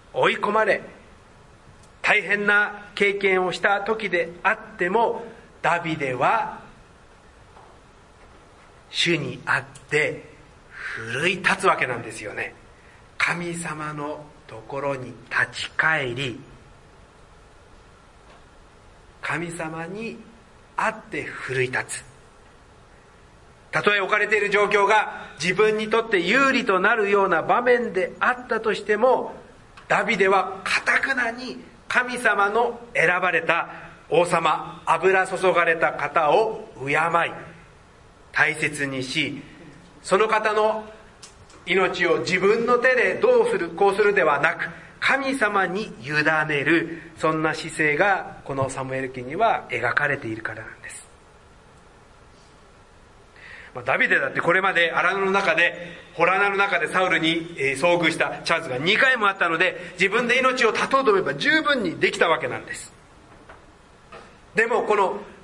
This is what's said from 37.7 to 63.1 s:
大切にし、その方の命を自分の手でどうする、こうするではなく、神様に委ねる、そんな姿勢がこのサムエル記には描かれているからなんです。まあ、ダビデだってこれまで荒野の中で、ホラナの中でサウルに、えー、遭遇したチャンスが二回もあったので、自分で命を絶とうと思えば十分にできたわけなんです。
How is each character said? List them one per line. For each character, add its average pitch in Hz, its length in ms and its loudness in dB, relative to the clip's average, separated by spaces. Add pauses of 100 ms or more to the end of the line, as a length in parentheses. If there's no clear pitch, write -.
大 151 220 2
切 147 320 -4
に 135 160 -4
し、 135 400 -4 (600)
そ - 140 2
の 214 120 2
方 214 260 2
の 214 300 2 (840)
命 180 400 0
を 160 140 2
自 180 180 0
分 220 280 2
の 247 120 4
手 254 160 4
で 220 260 2
ど 240 220 6
う 190 80 2
す 190 80 0
る、 170 120 -4
こ 196 200 2
う 180 40 2
す 214 80 2
る 202 120 4
で 190 80 4
は 147 180 2
な 165 140 2
く、 - 140 -6 (320)
神 269 340 0
様 208 320 2
に 196 260 -4 (100)
委 139 100 -8 (360)
ね 143 160 -2
る、 156 380 0 (160)
そ 160 140 2
ん 156 100 -2
な 156 120 0
姿 - 220 -10
勢 151 200 2
が 185 480 0
こ 143 100 -8
の 135 160 -2
サ 135 120 -8
ム 131 140 -6
エ 131 60 -4
ル 131 80 -6
記 127 120 -10
に 135 140 -10
は 202 320 2
描 120 240 -2
か 143 160 0
れ 139 80 -2
て 117 120 -8
い 110 60 -6
る 110 80 -10
か 110 120 -10
ら 110 80 -14
な - 120 -16
ん - 60 -20
で - 80 -16
す。 - 180 -16 (2750)
ま 123 80 -10
あ、 - 20 -18
ダ 143 140 0
ビ 240 100 2
デ 185 100 4
だ 139 100 0
っ - 40 -6
て 139 80 -4
こ 170 140 2
れ 185 80 2
ま 190 100 2
で 170 180 2
荒 156 220 0
野 196 140 0
の 190 40 0
中 190 240 2
で、 170 380 0 (220)
ホ 165 100 0
ラ 185 140 4
ナ 202 100 4
の 196 80 0
中 196 220 2
で 156 100 -2
サ 185 140 0
ウ 180 80 2
ル 165 80 2
に、 160 400 -2
え 139 160 0
ー、 - 20 -4
遭 175 220 4
遇 160 120 2
し - 60 -2
た 143 260 -2
チ 170 120 0
ャ 160 60 0
ン 135 40 -8
ス 127 40 -8
が 127 100 -4
二 180 180 0
回 262 220 4
も 208 100 2
あ 190 40 2
っ 196 60 -10
た 175 120 2
の 165 80 0
で、 - 340 -2
自 185 160 0
分 233 180 0
で 240 120 2
命 254 260 2
を 214 80 4
絶 - 160 -2
と 269 140 2
う - 20 -6
と 226 60 4
思 196 100 4
え - 20 0
ば 139 120 -4
十 294 260 0
分 285 220 0
に 151 160 -4
で 196 120 2
き - 80 -4
た 180 120 4
わ 156 80 2
け 135 100 -4
な 117 80 -6
ん 110 80 -12
で - 100 -12
す。 - 220 -16 (1600)